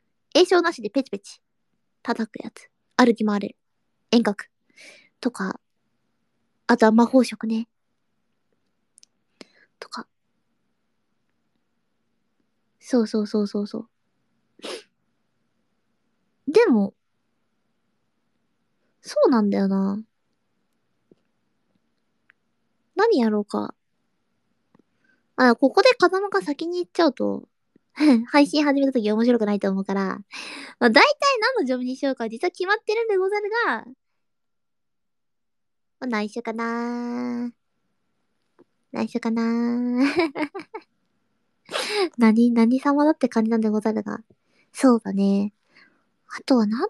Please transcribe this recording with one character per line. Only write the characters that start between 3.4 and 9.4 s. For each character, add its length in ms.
る。 60
遠 140
隔。 260
と 80
か、 300
あ 120
と 100
は 40
魔 140
法 180
色 220
ね。 240